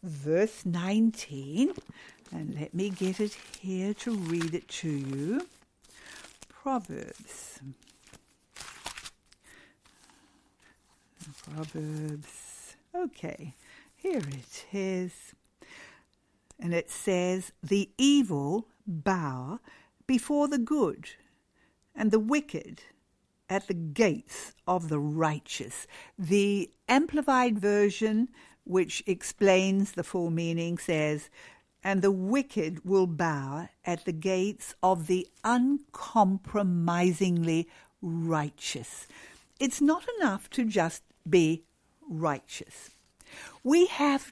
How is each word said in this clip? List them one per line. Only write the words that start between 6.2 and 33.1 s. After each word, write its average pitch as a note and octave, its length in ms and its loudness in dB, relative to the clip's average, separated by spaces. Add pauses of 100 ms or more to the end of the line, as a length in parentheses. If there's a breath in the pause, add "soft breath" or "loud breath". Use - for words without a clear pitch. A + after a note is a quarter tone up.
Proverbs. - 1120 -10 (3750 soft breath)
Proverbs. D3+ 1300 -10 (180)
Okay, F3 580 -8 (420 soft breath)
here F4+ 240 -4
it C#3 520 -10
is. F#3+ 600 -6 (1300 loud breath)
And E3+ 140 -2
it E3+ 160 -2
says, F3+ 640 -2 (100)
"The G3 360 0
evil A3 720 2 (160)
bow D#3+ 760 -2 (480 soft breath)
before C#4+ 400 2
the C#4+ 100 -2
good, A#3+ 520 0 (840)
and G#3+ 180 0
the A3 80 6
wicked C#4 640 -2 (680)
at G3 180 -2
the G3+ 60 -2
gates E3 800 -2 (120)
of F3+ 220 0
the D3+ 120 0
righteous." D3+ 840 -4 (320 loud breath)
The G3+ 540 2 (160)
Amplified C4 720 2
Version, G#3 680 2 (340 soft breath)
which F3+ 420 0
explains F#3+ 880 2
the F3 140 -6
full E3+ 260 -2
meaning, E3+ 460 -2
says, D3+ 520 -2 (540 soft breath)
"And F#3+ 180 0
the G3 80 6
wicked F#3+ 760 0
will F#3 200 4
bow D3+ 640 -2 (180)